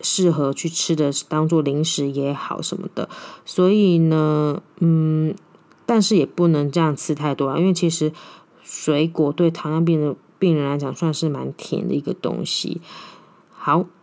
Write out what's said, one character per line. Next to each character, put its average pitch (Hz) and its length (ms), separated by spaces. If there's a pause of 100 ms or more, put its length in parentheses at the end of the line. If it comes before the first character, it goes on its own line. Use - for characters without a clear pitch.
适 185 280
合 143 220
去 139 160
吃 165 300
的， 147 120 (200)
当 156 180
做 160 140
零 143 200
食 147 280
也 139 240
好 - 280
什 - 160
么 - 160
的。 - 140 (380)
所 180 260
以 202 280
呢， 156 640 (180)
嗯， 156 540 (540)
但 233 140
是 208 160
也 143 80
不 175 220
能 147 240
这 170 100
样 151 140
吃 - 180
太 147 220
多 139 120
啊， 139 120
因 175 60
为 190 60
其 170 180
实 156 220 (520)
水 156 440
果 160 240
对 165 200
糖 156 200
尿 160 80
病 165 220
的 147 140 (240)
病 175 160
人 143 120
来 143 100
讲 139 180
算 160 180
是 160 160
蛮 135 240
甜 - 340
的 123 60
一 143 80
个 - 100
东 - 320
西。 - 380 (720)
好， 165 340 (180)